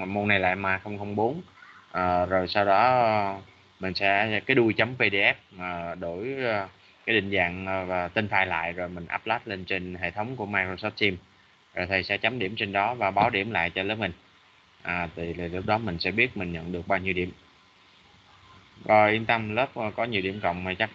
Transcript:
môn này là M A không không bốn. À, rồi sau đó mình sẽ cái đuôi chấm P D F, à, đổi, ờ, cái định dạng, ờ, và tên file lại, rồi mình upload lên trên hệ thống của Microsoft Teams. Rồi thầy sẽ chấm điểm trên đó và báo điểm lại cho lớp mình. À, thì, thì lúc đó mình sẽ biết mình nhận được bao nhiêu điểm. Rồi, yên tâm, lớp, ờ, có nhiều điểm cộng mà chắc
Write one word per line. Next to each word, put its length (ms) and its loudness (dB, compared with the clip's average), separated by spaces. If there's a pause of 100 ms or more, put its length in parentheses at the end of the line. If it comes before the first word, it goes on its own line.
(140)
môn 140 0
này 120 4
là 160 2
M 100 -4
A 120 0
không 200 -8
không 180 -6
bốn. 260 0 (500)
À, 340 2
rồi 220 2
sau 180 2
đó 720 4 (400)
mình 140 -4
sẽ 520 2
cái 100 2
đuôi 180 6
chấm 220 0
P 40 -4
D 160 2
F, 180 4 (260)
à, 360 -6
đổi, 480 -6
ờ, 240 0 (380)
cái 100 2
định 160 2
dạng, 340 0
ờ, 200 -2
và 220 -2
tên 200 -2
file 180 0
lại, 280 -2
rồi 160 -6
mình 160 -10 (100)
upload 300 -2
lên 200 -8
trên 300 -6
hệ 160 -4
thống 240 -6
của 100 -6
Microsoft 460 -2 (100)
Teams. 180 0 (560)
Rồi 100 -2
thầy 180 0
sẽ 140 -2
chấm 220 -2
điểm 160 -4
trên 160 -4
đó 220 2
và 180 0
báo 180 4
điểm 220 0
lại 180 0
cho 140 -4
lớp 120 -2
mình. 160 -2 (720)
À, 320 -4
thì, 220 -4
thì 100 -4
lúc 180 -6
đó 120 2
mình 220 -4
sẽ 120 -2
biết 260 2
mình 140 -6
nhận 200 -8
được 160 -6
bao 120 2
nhiêu 140 -4
điểm. 180 -2 (1600)
Rồi, 240 8
yên 140 0
tâm, 300 0
lớp, 200 0
ờ, 200 -4
có 80 -2
nhiều 180 0
điểm 220 -2
cộng 200 0
mà 100 -2
chắc 220 -2